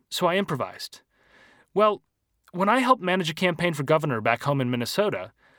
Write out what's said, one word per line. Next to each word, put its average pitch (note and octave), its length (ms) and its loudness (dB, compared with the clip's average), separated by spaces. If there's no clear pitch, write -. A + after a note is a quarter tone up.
so - 180 -2
I F3 100 2
improvised. B2 640 -6
"Well, G#3 260 2
when G3 180 0
I B3 80 4
helped B3 240 2
manage F3+ 260 0
a D#3+ 60 -4
campaign F3 400 0
for C#3+ 80 -4
governor D3 400 2
back A#2 220 0
home C#3+ 140 0
in B2 120 0
Minnesota, A#2+ 640 -2